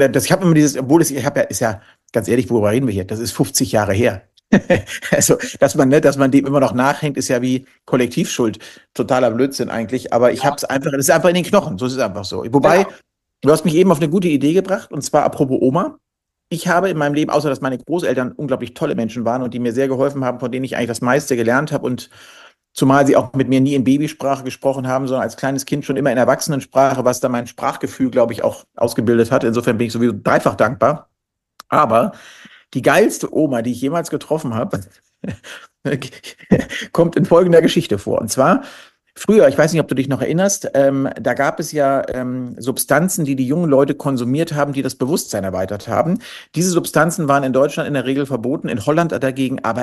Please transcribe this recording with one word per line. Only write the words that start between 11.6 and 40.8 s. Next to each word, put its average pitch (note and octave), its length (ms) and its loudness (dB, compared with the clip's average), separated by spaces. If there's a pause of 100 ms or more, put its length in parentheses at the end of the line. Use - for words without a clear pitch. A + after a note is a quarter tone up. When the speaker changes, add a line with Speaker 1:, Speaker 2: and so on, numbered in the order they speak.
Speaker 1:
So B2+ 80 -4
ist B2+ 80 -4
es B2+ 40 -4
einfach G2+ 260 -4
so. - 260 -8
Wobei, D3+ 340 4
Speaker 2:
Genau. F#3+ 60 -6 (500)
Speaker 1:
du C3+ 100 4
hast D#3 140 4
mich D#3+ 100 2
eben F#3 160 6
auf D#3 80 4
eine D#3 120 0
gute F3+ 180 0
Idee D3 240 2
gebracht, F#3+ 400 -2
und D3+ 100 -6
zwar D3 220 2
apropos C3+ 360 0
Oma. E3+ 360 0 (540)
Ich E3+ 180 -4
habe F3+ 220 2
in D#3+ 80 -4
meinem D3 160 0
Leben, D3+ 160 0
außer D3+ 180 0
dass C3+ 140 -4
meine C3 160 -4
Großeltern C3 540 -4
unglaublich C3 420 -6
tolle D3+ 200 -4
Menschen A2+ 300 -4
waren A#2+ 180 -2
und A#2+ 120 -8
die B2 40 -8
mir A#2+ 140 -2
sehr C3+ 160 0
geholfen C3+ 360 -2
haben, A#2+ 140 -4
von B2 140 -6
denen B2+ 120 -4
ich - 120 -6
eigentlich A#2 120 -2
das A#2 120 -6
meiste C3 340 0
gelernt B2 380 0
habe C3+ 140 -4
und B2+ 240 -8 (640)
zumal C3+ 320 4
sie C#3 100 4
auch A#2+ 180 2
mit C3 140 0
mir C3 120 4
nie C#3 140 2
in C3 100 0
Babysprache C3+ 600 0
gesprochen C3 420 -4
haben, C3 200 -2
sondern B2+ 160 -2
als - 160 -4
kleines C3+ 280 -4
Kind C#3+ 200 -4
schon C#3 100 -2
immer C3 160 0
in A#2 60 0
Erwachsenensprache, C3 880 0
was B2 140 0
dann B2+ 120 -2
mein A#2+ 140 -4
Sprachgefühl, B2+ 640 -4
glaub A#2 200 2
ich, - 140 -4
auch - 200 -4 (120)
ausgebildet A#2 540 2
hat. B2+ 140 2
Insofern A#2 340 0
bin A#2+ 80 0
ich A2 60 -6
sowieso A#2+ 200 0 (100)
dreifach C#3+ 340 2
dankbar. C3+ 520 0 (600)
Aber B2+ 440 2 (640)
die C3+ 80 -2
geilste - 540 2
Oma, C3+ 240 0
die A#2+ 120 -4
ich A#2 100 -8
jemals D#3 260 -2
getroffen D3 460 -4
habe, A2+ 260 -4 (1040)
<laughs> C#3+ 160 -4 (920)
kommt E3+ 240 2
in - 80 4
folgender E3+ 380 6
Geschichte - 360 0
vor. - 220 -4
Und A2 100 -6
zwar, E3 320 2 (520)
früher, G3+ 340 6
ich C3+ 100 2
weiß D#3 140 4
nicht, E3 80 2
ob - 80 -4
du C3+ 60 -4
dich C3 140 -2
noch C3+ 140 -2
erinnerst, F#3 520 0
ähm, C#3 340 2 (120)